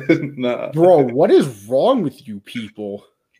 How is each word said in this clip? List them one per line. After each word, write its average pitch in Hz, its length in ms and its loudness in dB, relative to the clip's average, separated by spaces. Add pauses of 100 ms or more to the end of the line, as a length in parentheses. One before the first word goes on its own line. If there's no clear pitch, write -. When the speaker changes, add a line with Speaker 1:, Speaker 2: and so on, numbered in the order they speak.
Speaker 1:
<laughs> - 40 0 (280)
Nah. 123 340 -6
Speaker 2:
Bro, 160 380 4
what 143 220 0
is 139 360 0
wrong 185 340 0
with 143 260 -8
you 104 140 -14
people? 104 640 -12 (340)